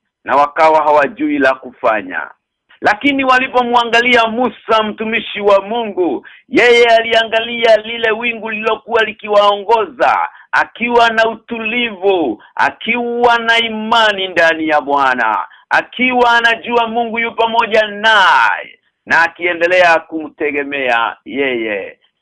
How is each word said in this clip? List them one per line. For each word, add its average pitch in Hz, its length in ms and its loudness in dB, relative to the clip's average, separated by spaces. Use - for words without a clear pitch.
na 120 120 -2
wakawa 156 460 2
hawajui 147 560 0
la 131 160 2
kufanya. 104 760 -4
Lakini 269 440 0
walipomwangalia 240 1040 2
Musa 226 560 -2
mtumishi 214 580 -6
wa 202 200 2
Mungu, 196 680 -4
yeye 240 360 4
aliangalia 226 920 2
lile 226 340 -2
wingu 226 400 -6
lililokuwa 220 540 -4
likiwaongoza, 202 1200 0
akiwa 233 580 0
na 226 180 2
utulivu, 214 1120 -4
akiwa 240 840 0
na 226 200 0
imani 220 680 0
ndani 165 400 0
ya 151 120 2
Bwana, 127 640 0
akiwa 240 600 0
anajua 233 560 0
Mungu 233 300 -4
yu 233 160 -4
pamoja 220 520 0
naye 180 920 2
na 156 160 2
akiendelea 170 800 2
kumtegemea 143 1200 -4
yeye. 110 720 -6